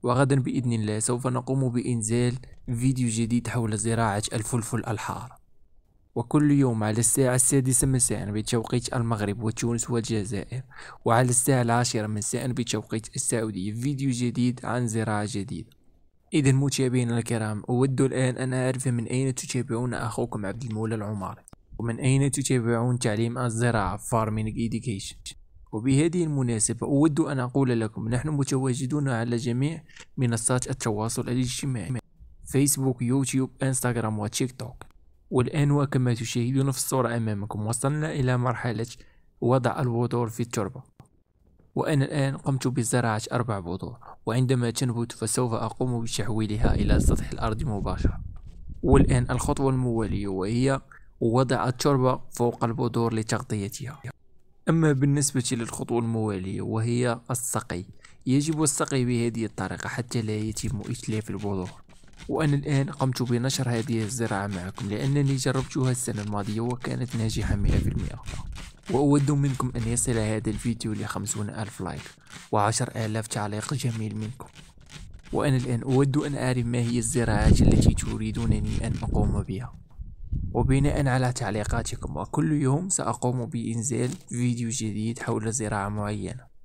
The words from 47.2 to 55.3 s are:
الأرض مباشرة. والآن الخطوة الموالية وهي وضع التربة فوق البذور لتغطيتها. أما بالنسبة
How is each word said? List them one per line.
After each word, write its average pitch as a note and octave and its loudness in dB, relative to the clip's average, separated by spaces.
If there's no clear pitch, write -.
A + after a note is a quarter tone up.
الأرض A2 -2
مباشرة. G2+ 0
والآن C3 6
الخطوة C3+ 0
الموالية A2+ 0
وهي A#2+ 0
وضع A#2+ 2
التربة C3 2
فوق A#2+ 0
البذور A#2 0
لتغطيتها. A2 -4
أما D#3+ 4
بالنسبة C#3 2